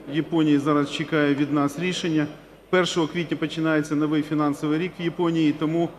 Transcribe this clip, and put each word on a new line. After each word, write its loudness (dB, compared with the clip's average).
Японії 2
зараз 2
чекає 0
від 0
нас 0
рішення. 0
Першого 2
квітня -4
починається 0
новий 2
фінансовий 0
рік -4
в -8
Японії, 2
тому 0